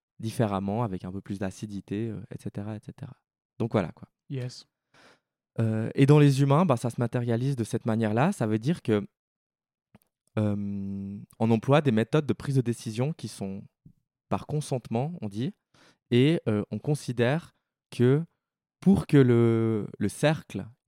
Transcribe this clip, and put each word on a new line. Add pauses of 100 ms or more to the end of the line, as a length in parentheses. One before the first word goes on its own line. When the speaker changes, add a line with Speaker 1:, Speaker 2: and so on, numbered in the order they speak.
(200)
Speaker 1:
différemment,
avec
un
peu
plus
d'acidité,
euh,
et
cetera,
et
cetera. (440)
Donc
voilà,
quoi. (220)
Speaker 2:
Yes. (960)
Speaker 1:
Euh,
et
dans
les
humains,
bah,
ça
se
matérialise
de
cette
manière-là.
Ça
veut
dire
que, (1300)
euh, (200)
on
emploie
des
méthodes
de
prise
de
décision
qui
sont (640)
par
consentement,
on
dit, (580)
et,
euh,
on
considère (360)
que (580)
pour
que
le, (120)
le
cercle, (220)